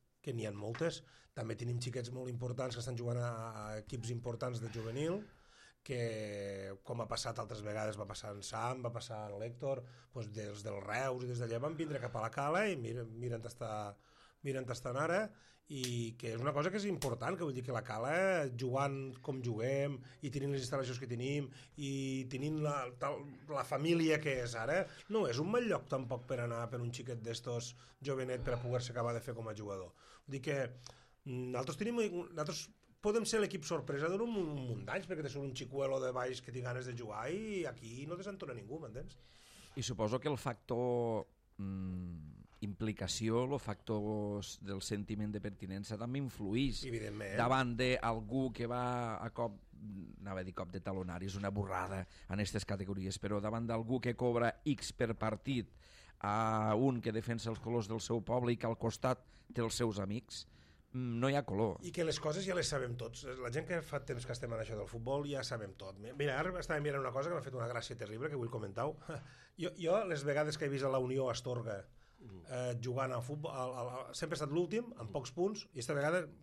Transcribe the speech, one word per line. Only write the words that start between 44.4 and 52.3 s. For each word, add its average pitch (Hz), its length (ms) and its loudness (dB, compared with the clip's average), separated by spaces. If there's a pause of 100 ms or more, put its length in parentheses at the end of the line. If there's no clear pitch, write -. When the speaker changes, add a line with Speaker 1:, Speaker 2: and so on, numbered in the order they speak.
Speaker 2:
s-, - 240 -6
del 98 160 -2
sentiment 104 540 -2
de 104 100 -4
pertinença 98 560 -6
també 120 220 -2
influïx 120 640 2
Speaker 1:
Evidentment. 107 480 -4
Speaker 2:
davant 123 400 6
d'algú 123 720 4 (100)
que 113 100 0
va 120 540 2
a 117 160 -2
cop, 113 220 0 (640)
anava 95 180 -2
a 92 40 -2
dir 92 120 -6
cop 90 160 -4
de 95 80 -4
talonari, 92 460 -2
és 95 100 -2
una 98 140 0
borrada 95 560 0 (240)